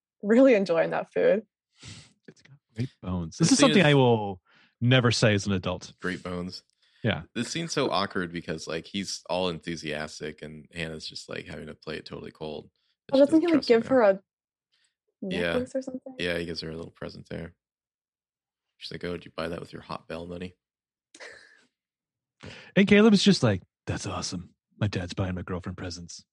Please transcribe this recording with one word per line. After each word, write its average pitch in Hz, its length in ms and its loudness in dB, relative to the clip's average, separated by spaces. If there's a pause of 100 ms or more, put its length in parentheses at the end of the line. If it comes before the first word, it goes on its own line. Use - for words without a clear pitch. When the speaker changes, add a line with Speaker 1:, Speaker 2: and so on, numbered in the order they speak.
(220)
Speaker 1:
Really 233 320 6
enjoying 165 360 2
that 165 200 -4
food. 180 340 2 (840)
Speaker 2:
It's - 140 -20
got 135 140 -20 (200)
great 123 140 -6 (120)
bones. 87 360 -6
Speaker 3:
This 165 100 4
Speaker 2:
This - 40 4
is 262 80 4
Speaker 3:
scene 277 100 8
Speaker 2:
something 208 100 6
Speaker 3:
is 156 60 6
Speaker 2:
I 147 80 6
will 113 480 2 (400)
never 120 280 6
say 110 220 4
as 101 140 0
an 104 60 0
adult. 90 500 -6
Speaker 3:
Great 90 200 -6
bones. 90 400 -10 (400)
Speaker 2:
Yeah. 90 200 -2 (120)
Speaker 3:
This 117 140 -6
scene's 165 240 -8
so 135 180 0
awkward 92 400 -2
because, 82 380 -8
like, 82 180 -8
he's - 440 -8
all 90 180 -2
enthusiastic 78 920 -8
and 76 320 -16
Hannah's 80 340 -10
just, - 220 -16
like, 80 160 -12
having 78 220 -14
to 76 60 -14
play 78 220 -12
it - 80 -14
totally - 260 -14
cold. 76 380 -12 (440)
Speaker 1:
Well, 269 80 6
Speaker 3:
she 285 60 8
Speaker 1:
doesn't 311 140 4
he, 349 60 0
Speaker 3:
doesn't 330 100 2
Speaker 1:
like, - 100 -2
Speaker 3:
trust - 40 4
him 226 100 6
Speaker 1:
give 226 100 -4
Speaker 3:
now. 262 60 4
Speaker 1:
her 247 60 4
a 196 180 4 (1000)
Speaker 3:
Yeah. 180 180 -4 (120)
Speaker 1:
necklace - 220 -4
or 269 80 -4
something? 262 360 -14
Speaker 3:
Yeah, 87 200 -2
he 85 80 -4
gives 82 140 -8
her 82 100 -8
a 80 60 -10
little 85 160 -12
present - 360 -14
there. 82 260 -12 (1200)
She's - 140 -16
like, 85 120 -12
"Oh, 87 80 -6
did 85 140 -10
you - 100 -20
buy 80 120 -6
that 85 120 -8
with - 120 -16
your - 100 -16
hot - 260 -12
bell 85 180 -10
money?" 90 300 -12 (2250)
Speaker 2:
And 196 140 6
Caleb's 208 340 8
just - 200 4
like, 104 200 2 (240)
"That's 95 200 -6
awesome. 90 480 -8 (240)
My 107 80 0
dad's 90 260 -4
buying 92 220 -4
my 90 80 -8
girlfriend 90 340 -8
presents. 87 560 -12